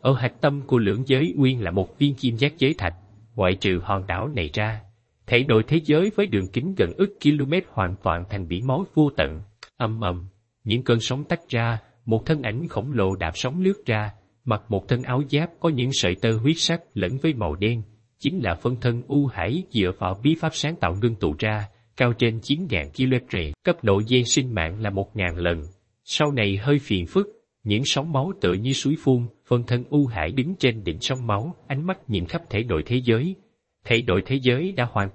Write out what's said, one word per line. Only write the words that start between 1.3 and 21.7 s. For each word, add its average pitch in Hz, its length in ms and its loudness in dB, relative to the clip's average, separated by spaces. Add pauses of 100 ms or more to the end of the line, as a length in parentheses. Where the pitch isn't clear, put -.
nguyên 131 260 2
là 85 80 -2
một 92 280 -2
viên 143 160 2
kim 117 220 -2
giác 143 200 2
giới 139 160 2
thạch. 92 200 -2 (420)
Ngoại 92 200 2
trừ 92 280 0
hòn 95 240 -2
đảo 95 200 -4
này 98 260 -4
ra, 107 280 -2 (460)
thể 123 200 4
nội 110 200 6
thế 160 160 2
giới 175 320 4
với 208 120 2
đường 98 260 0
kính 170 240 -2
gần 87 200 2
ức 196 260 0
km 147 300 4 (160)
hoàn 92 340 -2
toàn 87 260 0
thành 95 180 -6
biển 92 200 -4
máu 147 260 0
vô 151 240 4
tận. 78 240 -2 (360)
Ầm 110 240 -4
ầm, 90 260 -4 (360)
những 117 200 0
cơn 120 160 2
sóng 131 240 -4
tách - 260 -6
ra, 117 300 -2 (260)
một 110 200 0
thân 151 160 0
ảnh 123 260 -6
khổng 117 240 -6
lồ 98 240 2
đạp 85 200 -4
sóng 147 260 -4
lướt 196 240 0
ra, 107 260 -2 (340)
mặc 107 240 0
một 98 180 -2
thân 123 160 0
áo 127 260 -2
giáp 156 200 0 (100)
có 170 100 0
những 131 240 0
sợi 90 220 0
tơ 113 220 0
huyết 139 200 2
sắc 170 240 -2 (120)
lẫn 101 280 -2
với 160 120 2
màu 87 220 -2
đen, 110 260 0 (380)
chính 185 200 -2
là 107 160 0
phân 123 260 -2
thân 120 260 0
U 143 180 2
Hải 120 460 -4
dựa 92 260 2
vào 95 260 -4
bí 156 120 4
pháp 160 200 -4
sáng 160 200 -4
tạo 87 260 -2
ngưng 117 140 2
tụ 80 240 0
ra, 107 280 -2 (300)